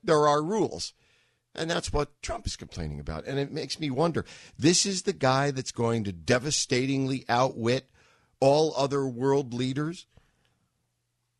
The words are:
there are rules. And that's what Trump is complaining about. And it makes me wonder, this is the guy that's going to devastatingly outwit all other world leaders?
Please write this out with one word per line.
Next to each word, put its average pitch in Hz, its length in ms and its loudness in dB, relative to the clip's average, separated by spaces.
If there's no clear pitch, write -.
there 151 240 4
are 147 160 4
rules. 165 500 -2
And 160 120 -4
that's 170 240 -2
what - 300 -4
Trump - 240 -8
is - 100 -6
complaining 76 440 -10
about. 78 260 -8
And 135 140 -4
it 143 120 -4
makes 135 280 -8
me 151 100 -4
wonder, 135 340 0
this 165 300 4
is 190 160 -4
the 196 120 -2
guy 135 360 2
that's 131 220 -6
going 117 320 0
to 98 80 -4
devastatingly 131 1160 0
outwit 123 640 0
all 147 380 6
other 135 300 0
world 131 440 0
leaders? 135 540 -4